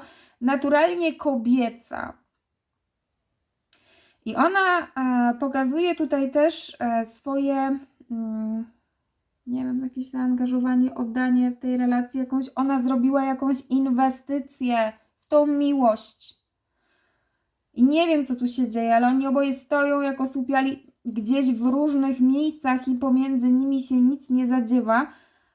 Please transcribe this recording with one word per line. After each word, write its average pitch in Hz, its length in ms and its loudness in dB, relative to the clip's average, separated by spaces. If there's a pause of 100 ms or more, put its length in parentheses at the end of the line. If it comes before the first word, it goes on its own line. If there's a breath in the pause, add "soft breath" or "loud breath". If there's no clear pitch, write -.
(400 loud breath)
naturalnie 294 760 2
kobieca. 240 960 -2 (2000 soft breath)
I 220 120 -8
ona, 359 440 2
e, 247 540 0
pokazuje 277 600 -2
tutaj 277 360 -2
też, 294 500 0
e, 233 260 -2
swoje, 277 720 -2 (320)
mm, 220 560 -6 (800)
nie 247 180 -6
wiem, 254 180 -4
jakieś 254 280 -8
zaangażowanie, 254 840 0
oddanie 247 560 0
w 247 80 -8
tej 254 180 -2
relacji 247 440 -2
jakąś. 262 340 -4
Ona 269 240 0
zrobiła 262 460 2
jakąś 269 320 -2 (140)
inwestycję 254 1200 0 (240)
w - 100 -20
tą 294 200 4
miłość. 285 960 0 (1300)
I 240 80 0
nie 302 240 6
wiem, 294 200 2
co 247 100 -4
tu 247 120 -2
się 240 200 -2
dzieje, 226 280 2
ale 240 100 4
oni 269 200 2
oboje 277 260 2
stoją 285 480 0
jak 269 200 -2
osłupiali 269 720 -2 (120)
gdzieś 240 480 0
w 226 140 -2
różnych 269 540 0
miejscach 262 680 0
i 262 60 0
pomiędzy 254 580 2
nimi 269 300 0
się 262 140 -2
nic 254 340 2
nie 254 160 2
zadziewa. 240 600 2 (480 soft breath)